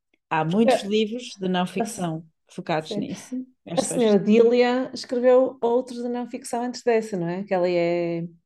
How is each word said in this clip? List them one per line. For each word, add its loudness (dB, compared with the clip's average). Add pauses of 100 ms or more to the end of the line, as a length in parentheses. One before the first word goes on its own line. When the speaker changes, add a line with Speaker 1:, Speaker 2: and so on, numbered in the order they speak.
(280)
Speaker 1:
há 0
muitos 2
Speaker 2:
É. -10
Speaker 1:
livros -2 (100)
de -4
não 0
Speaker 2:
A -2
Speaker 1:
ficção -6 (240)
focados -6
Speaker 2:
sim. -6
Speaker 1:
nisso. -8 (320)
Speaker 2:
A -14
Speaker 1:
Acho 0
que -6
Speaker 2:
senhora 4
Speaker 1:
vais -2
Speaker 2:
Dília 4
escreveu 2
outros -2
de -6
não -6
ficção -8
antes -8
dessa, 0
não -2
é? -4
Que -4
ela 2
é 0 (220)